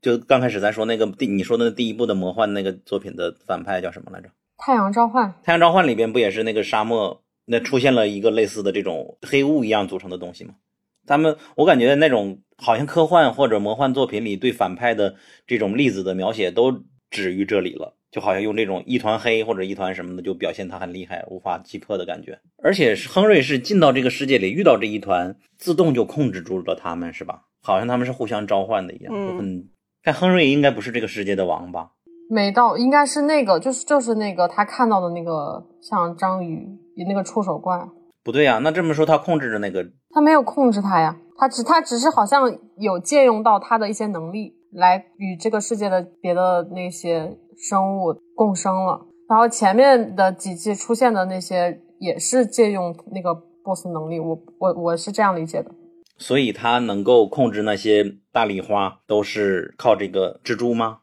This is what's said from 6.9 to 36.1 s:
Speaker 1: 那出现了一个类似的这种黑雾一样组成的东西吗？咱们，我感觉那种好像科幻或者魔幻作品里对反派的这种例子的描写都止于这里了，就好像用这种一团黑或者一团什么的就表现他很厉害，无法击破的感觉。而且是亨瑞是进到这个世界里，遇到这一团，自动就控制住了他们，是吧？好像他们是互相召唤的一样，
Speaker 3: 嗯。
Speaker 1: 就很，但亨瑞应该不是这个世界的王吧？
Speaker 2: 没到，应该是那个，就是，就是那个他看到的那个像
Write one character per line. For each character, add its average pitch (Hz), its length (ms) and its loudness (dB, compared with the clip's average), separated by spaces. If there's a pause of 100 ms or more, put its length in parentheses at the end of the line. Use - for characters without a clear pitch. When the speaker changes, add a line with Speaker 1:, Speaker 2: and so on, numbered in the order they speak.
Speaker 1:
那 117 120 0
出 120 180 -2
现 131 160 4
了 113 140 4
一 101 140 -4
个 113 100 4
类 110 140 2
似 101 180 -8
的 98 80 -2
这 101 100 -2
种 85 360 -8 (120)
黑 139 140 2
雾 143 220 0
一 - 20 -4
样 107 180 0
组 90 120 -8
成 92 120 -12
的 90 80 -10
东 87 160 -12
西 90 120 -20
吗？ 82 80 -20 (520)
咱 143 140 2
们， 156 160 2 (220)
我 147 80 4
感 165 120 6
觉 123 180 6
那 151 120 4
种 101 320 0 (180)
好 113 200 0
像 139 80 -4
科 160 200 2
幻 156 280 4
或 131 160 2
者 107 100 2
魔 104 160 -2
幻 131 180 0
作 131 140 0
品 107 160 -6
里 101 140 -6
对 120 160 -2
反 92 200 -2
派 117 200 -2
的 101 220 0 (300)
这 123 120 -2
种 104 200 -2
例 135 140 2
子 95 140 -4
的 92 100 -2
描 92 160 -2
写 107 180 -2
都 117 220 2 (380)
止 95 240 -4
于 98 120 -2
这 101 140 0
里 90 160 -4
了， - 200 -14 (160)
就 - 80 -6
好 98 140 0
像 95 80 -2
用 107 160 -4
这 110 80 0
种 95 200 -6
一 123 120 -2
团 110 200 -2
黑 113 240 0
或 110 120 -4
者 95 100 -4
一 95 100 -8
团 95 220 -6
什 90 80 -12
么 90 140 -12
的 92 40 -12
就 92 120 -6
表 87 180 -6
现 92 160 -10
他 92 100 -14
很 90 140 -12
厉 90 140 -12
害， 90 240 -12
无 92 100 -14
法 87 200 -6
击 - 180 -18
破 101 200 -8
的 90 80 -6
感 87 160 -10
觉。 - 160 -18 (240)
而 190 120 2
且 147 200 4
是 92 140 -6
亨 190 180 2
瑞 202 160 6
是 135 160 -2
进 190 220 0
到 147 140 6
这 131 80 2
个 127 80 2
世 139 160 -6
界 135 120 2
里， 95 140 0
遇 165 120 -2
到 147 140 8
这 104 80 -2
一 107 140 -4
团， 92 340 -2 (240)
自 - 160 -4
动 160 200 2
就 127 100 2
控 143 260 -2
制 92 120 -8
住 87 180 -6
了 90 160 -4
他 85 200 -8
们， 85 180 -10
是 - 100 -14
吧？ 87 200 -14 (180)
好 95 160 0
像 113 100 -2
他 123 80 -2
们 123 100 -2
是 127 60 -6
互 123 160 -6
相 107 180 -6
召 98 200 0
唤 101 200 -2
的 - 80 -14
一 - 40 -18
样， - 180 -14
Speaker 3:
嗯。 202 120 -6
Speaker 1:
就 180 100 -8
很， 92 320 -10 (340)
但 156 100 0
亨 180 200 2
瑞 165 160 4
应 143 120 4
该 143 80 6
不 113 120 -4
是 117 100 -8
这 120 80 -4
个 110 80 -6
世 104 160 -8
界 98 120 -2
的 95 100 -2
王 87 260 -4
吧？ 85 200 -12 (380)
Speaker 2:
没 202 220 0
到， 226 260 4
应 240 120 0
该 294 160 4
是 285 160 -4
那 294 240 2
个， 190 120 4
就 262 140 -2
是， - 140 -8
就 294 160 2
是 226 140 -2
那 208 200 -4
个 175 140 2
他 208 160 -2
看 233 240 0
到 202 100 2
的 175 120 -4
那 170 120 -8
个 156 420 -6 (160)
像 170 360 -4